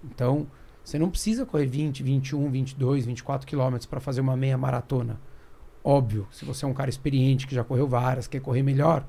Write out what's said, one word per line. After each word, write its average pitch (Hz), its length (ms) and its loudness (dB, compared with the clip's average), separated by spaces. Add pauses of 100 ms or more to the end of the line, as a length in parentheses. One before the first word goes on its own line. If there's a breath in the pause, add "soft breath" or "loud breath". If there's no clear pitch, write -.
Então, 139 420 0 (380 loud breath)
você 147 140 -4
não 170 120 4
precisa 226 340 0
correr 147 220 2
vinte, 135 360 -2
vinte 135 260 2
e 151 80 -2
um, 143 120 0
vinte 131 240 -2
e - 40 -14
dois, 135 280 2
vinte 120 140 -4
e - 60 -16
quatro 139 220 -4
quilômetros 127 400 -2
pra 139 120 -6
fazer 135 220 -2
uma 131 160 2
meia 131 200 2
maratona. 123 640 -2 (640 loud breath)
Óbvio, 110 480 2
se - 140 -16
você 139 200 -6
é 139 40 0
um 131 60 -2
cara 135 140 -2
experiente, 135 580 2
que - 80 -6
já 120 100 0
correu 135 240 2
várias, 127 400 0
quer 135 120 -6
correr 135 220 0
melhor 143 460 4